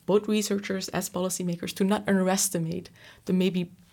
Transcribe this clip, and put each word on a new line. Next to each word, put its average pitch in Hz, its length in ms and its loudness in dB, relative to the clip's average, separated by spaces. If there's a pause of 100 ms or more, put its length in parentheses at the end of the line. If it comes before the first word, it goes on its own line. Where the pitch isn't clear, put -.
both 208 220 4
researchers 202 600 -2
as 190 200 -4
policymakers 180 680 -4
to 196 80 2
not 208 240 2
underestimate 185 840 0 (340)
the 190 80 -2
maybe 180 380 2 (220)